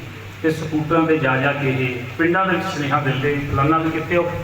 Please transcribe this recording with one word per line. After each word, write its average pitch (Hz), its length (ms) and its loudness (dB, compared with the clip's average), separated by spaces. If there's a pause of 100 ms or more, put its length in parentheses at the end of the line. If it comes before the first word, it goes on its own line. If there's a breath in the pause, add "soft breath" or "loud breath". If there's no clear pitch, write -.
(420)
ਤੇ 160 80 2
ਸਕੂਟਰਾਂ 156 520 0
'ਤੇ 156 160 4
ਜਾ 135 180 2
ਜਾ 139 160 2
ਕੇ 139 180 0
ਇਹ 127 480 -4
ਪਿੰਡਾਂ 175 280 2
ਦੇ 175 100 2
ਵਿੱਚ 160 100 -4
ਸੁਨੇਹਾ 147 340 -2
ਦਿੰਦੇ, 139 400 0 (120)
"ਫਲਾਨਾ 147 260 2
ਵੀ 160 120 0
ਕਿੱਥੇ, 160 260 -2
ਉਹ 170 140 2 (120)